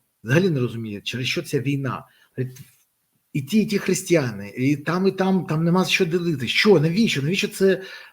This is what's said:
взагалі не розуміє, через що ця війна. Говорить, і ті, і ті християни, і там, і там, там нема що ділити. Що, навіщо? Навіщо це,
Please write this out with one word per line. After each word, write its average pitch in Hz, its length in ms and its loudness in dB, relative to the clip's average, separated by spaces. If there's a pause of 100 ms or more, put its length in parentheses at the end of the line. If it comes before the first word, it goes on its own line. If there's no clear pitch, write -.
(240)
взагалі 160 260 2
не 143 100 0
розуміє, 110 420 -4
через 127 260 -6
що 175 140 -4
ця 147 180 -4
війна. 135 460 -4 (320)
Говорить, 127 200 -6 (760)
і 147 80 -4
ті, 208 200 2
і 185 40 2
ті 196 140 -2
християни, 117 800 -2
і 135 180 2
там, 175 320 -2
і 190 40 4
там, 190 340 0
там 156 180 0
нема 175 220 2
що 185 200 0
ділити. 160 420 -2
Що, 202 320 6
навіщо? 170 420 2
Навіщо 190 260 0
це, 190 340 2 (320)